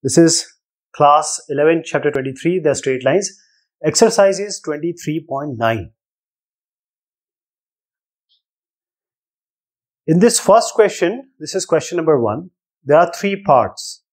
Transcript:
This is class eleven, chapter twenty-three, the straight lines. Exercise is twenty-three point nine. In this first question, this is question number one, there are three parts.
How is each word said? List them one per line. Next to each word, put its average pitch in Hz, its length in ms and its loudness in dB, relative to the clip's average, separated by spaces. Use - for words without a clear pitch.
This 131 120 0
is 165 300 4
class 147 540 2
eleven, 156 360 0
chapter 147 280 -2
twenty-three, 135 480 -4
the 147 160 0
straight 131 280 -6
lines. 175 320 0
Exercise 196 540 2
is 202 260 -10
twenty-three 156 640 -8
point 135 300 -8
nine. 113 320 -2
In 165 140 2
this 233 180 4
first 220 360 2
question, 214 560 0
this 156 160 -10
is 185 100 -4
question 170 300 -2
number 156 240 0
one, 120 300 -4
there 147 140 4
are 175 140 2
three 196 300 -6
parts. - 720 -2